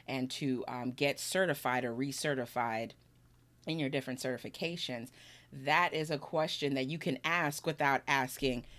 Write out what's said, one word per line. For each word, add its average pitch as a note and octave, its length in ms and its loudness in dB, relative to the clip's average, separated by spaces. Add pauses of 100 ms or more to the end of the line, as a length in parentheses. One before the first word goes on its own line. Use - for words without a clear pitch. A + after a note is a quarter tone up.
and B2+ 240 -2
to, C3 360 0
um, B2 240 -4
get C#3 280 2
certified C#3 640 2
or A#2 80 0
recertified B2 960 0 (760)
in E3 120 -2
your C#3 100 0
different C3+ 300 -2
certifications?" B2+ 920 -4 (440)
That D3+ 400 4
is D#3 180 0
a D3 60 0
question D#3 580 0
that C3 120 0
you D#3+ 100 -2
can D3 260 0
ask D#3+ 420 0
without C#3+ 420 2
asking, C3 580 2 (140)